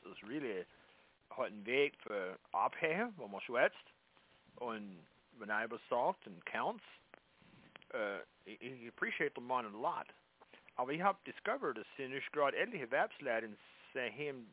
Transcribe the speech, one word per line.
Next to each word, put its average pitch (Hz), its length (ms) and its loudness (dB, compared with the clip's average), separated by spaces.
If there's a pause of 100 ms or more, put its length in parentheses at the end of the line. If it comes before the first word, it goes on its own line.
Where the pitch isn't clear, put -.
als 92 120 -14 (100)
really 113 380 -2 (720)
halt 101 180 0
einen 104 120 -10
Weg 139 280 4 (120)
für 98 320 -2 (140)
Abhänge, 170 680 2
wenn 110 140 -8
man 98 100 -4
schwätzt. - 440 2 (720)
Und 104 420 -6 (400)
wenn 104 100 -10
er 110 220 0
was 113 80 -6 (100)
sagt 131 380 2
und 87 180 -12
counts, 180 380 -2 (1120)
äh, 101 260 0 (240)
ich, 104 180 -12
ich 120 280 -8
appreciate 170 440 0
den 123 140 -8
Mann 127 180 2
a 107 40 -4
lot. 113 380 -2 (680)
Aber 127 160 0
ich 160 100 0
hab 190 220 4
discovered, 190 540 0
dass 107 100 -8 (100)
sie 131 100 -2
nicht 131 260 -4
gerade 143 240 6
etliche 170 340 0
Werbsleute 135 560 2
in 104 100 -10 (360)
sein 123 220 0
Heim 135 380 -4